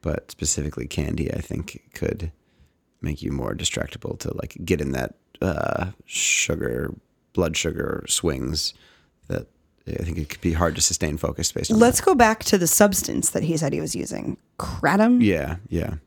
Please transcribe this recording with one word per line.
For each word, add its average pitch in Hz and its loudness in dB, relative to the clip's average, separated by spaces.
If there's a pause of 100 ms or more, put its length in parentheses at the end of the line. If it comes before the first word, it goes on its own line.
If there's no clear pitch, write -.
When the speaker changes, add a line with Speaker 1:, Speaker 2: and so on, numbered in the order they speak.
Speaker 1:
but 76 -4
specifically 73 -4
candy, 76 -2
I - -4
think, - -8 (120)
could - -4 (680)
make 76 -4
you - -2
more 65 -4
distractible - -4
to, - -6
like, - -8
get 85 0
in 69 -2
that, 64 -4 (260)
uh, - -2 (180)
sugar, - -2 (400)
blood 80 2
sugar - -2
swings 73 -2 (540)
that 50 -6 (400)
I - -4
think 82 -4
it 73 -6
could - -14
be 85 2
hard 80 2
to 73 0
sustain - 0
focus - -2
based - -2
on 220 6
Speaker 2:
Let's 240 6
Speaker 1:
that. - -2
Speaker 2:
go 381 6
back 226 4
to - 4
the 170 2
substance - 4
that - 0
he 160 0
said 151 0
he - -2
was - -6
using. - -6 (220)
Kratom? 220 4
Speaker 1:
Yeah, 80 2 (140)
yeah. 82 -2 (120)